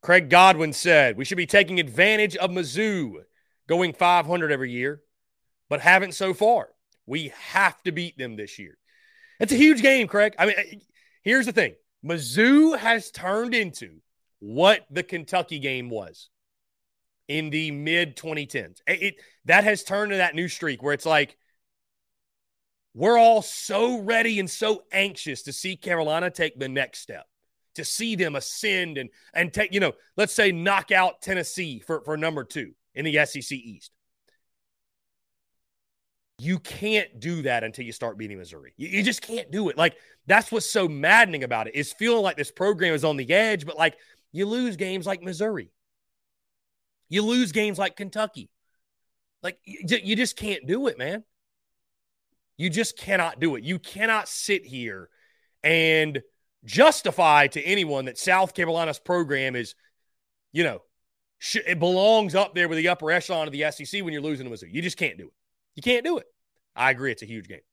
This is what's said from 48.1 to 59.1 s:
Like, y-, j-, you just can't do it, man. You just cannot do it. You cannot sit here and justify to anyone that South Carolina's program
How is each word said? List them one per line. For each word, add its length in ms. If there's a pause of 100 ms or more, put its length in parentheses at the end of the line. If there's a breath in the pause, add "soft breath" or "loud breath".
Like, 240
y-, 80 (100)
j-, 180
you 120
just 200
can't 300
do 220
it, 100
man. 260 (1300)
You 120
just 280
cannot 420
do 160
it. 80
You 140
cannot 500
sit 380
here 440 (540)
and 580 (440)
justify 840
to 140
anyone 440
that 120
South 360
Carolina's 460
program 560